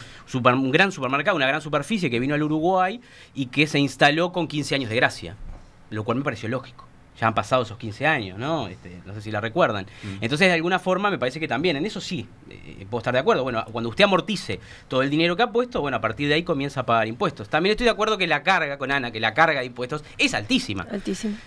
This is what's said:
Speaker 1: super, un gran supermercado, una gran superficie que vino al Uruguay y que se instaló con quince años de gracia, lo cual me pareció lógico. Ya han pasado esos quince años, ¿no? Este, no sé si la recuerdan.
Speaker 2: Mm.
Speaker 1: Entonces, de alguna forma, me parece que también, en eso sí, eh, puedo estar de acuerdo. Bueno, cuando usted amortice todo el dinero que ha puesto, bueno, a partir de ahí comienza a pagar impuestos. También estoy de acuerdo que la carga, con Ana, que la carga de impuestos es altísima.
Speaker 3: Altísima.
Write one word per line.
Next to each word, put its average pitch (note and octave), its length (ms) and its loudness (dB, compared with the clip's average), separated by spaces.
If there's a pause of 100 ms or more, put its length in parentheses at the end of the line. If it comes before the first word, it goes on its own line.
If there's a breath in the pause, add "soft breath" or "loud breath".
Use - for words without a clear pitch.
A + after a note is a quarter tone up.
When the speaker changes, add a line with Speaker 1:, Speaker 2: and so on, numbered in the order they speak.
(260 loud breath)
Speaker 1:
super, B2 280 4
un C3+ 160 2
gran F3+ 220 4
supermercado, D3 460 0
una C3+ 100 2
gran D3+ 140 0
superficie D3+ 480 -2
que A#2 100 0
vino C#3 160 0
al D3 80 2
Uruguay F#3 560 2 (340 loud breath)
y C3+ 120 -4
que D3 220 2
se D3 120 0
instaló D3+ 520 4
con F3 160 -2
quince D3 280 -4
años C3 140 -4
de A2 60 -2
gracia, B2 400 -2 (560)
lo G#2+ 120 -4
cual A#2 140 0
me C3+ 60 -2
pareció A2 260 -4
lógico. - 420 -8 (280)
Ya A2+ 80 2
han A2+ 80 2
pasado B2+ 280 2
esos G#2+ 140 -10
quince A2+ 300 -4
años, G#2 320 0
¿no? C#3 280 -2
Este, F2+ 380 -14
no F#2+ 80 -14
sé G#2+ 80 -12
si G#2+ 100 -10
la G#2 100 -2
recuerdan. A2+ 440 0 (160 loud breath)
Speaker 2:
Mm. G#2+ 60 -12 (140 loud breath)
Speaker 1:
Entonces, D3 260 2
de F3+ 60 6
alguna E3+ 260 0
forma, F#3+ 320 0
me D3 80 -4
parece C3+ 200 -2
que D#3 80 -6
también, D3 280 0
en D3+ 100 -2
eso G#3 160 -6
sí, C3+ 260 -6 (220)
eh, D2 400 -16
puedo A#2 100 -4
estar B2 140 -2
de B2 60 4
acuerdo. E3 240 4
Bueno, A#2 280 -2
cuando A#2 180 -4
usted F#3+ 160 6
amortice F3+ 540 0 (280 loud breath)
todo C3 160 2
el C#3 60 0
dinero E3 260 2
que G#3+ 80 2
ha A3+ 80 0
puesto, A#3+ 300 0
bueno, C3+ 160 -2
a G#2 40 -2
partir A2+ 280 -2
de D3 60 4
ahí E3 80 2
comienza C#3 360 -2
a B2 60 -2
pagar A2+ 220 4
impuestos. B2 420 -4
También F3 220 2
estoy G#3+ 140 0
de A3+ 60 6
acuerdo G#3+ 260 0
que F#3 100 0
la D3 160 2
carga, D#3+ 340 2
con C#3 140 -4
Ana, B2+ 200 0
que A2 80 -6
la A2 140 2
carga D#3 260 4
de B2+ 80 -6
impuestos B2 360 -6 (140)
es - 160 2
altísima. G#2 560 -2
Speaker 3:
Altísima. G#3 580 -6